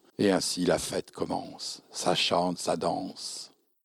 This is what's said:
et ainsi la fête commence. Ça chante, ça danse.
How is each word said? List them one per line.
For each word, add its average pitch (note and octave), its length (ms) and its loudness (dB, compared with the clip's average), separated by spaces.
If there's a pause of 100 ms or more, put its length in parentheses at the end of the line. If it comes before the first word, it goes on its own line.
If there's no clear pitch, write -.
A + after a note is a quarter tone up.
(180)
et G2+ 140 6
ainsi F2+ 320 2
la E2 140 4
fête - 320 -4
commence. - 800 -6
Ça - 240 0
chante, F2 440 2
ça F2 180 0
danse. - 760 -4 (320)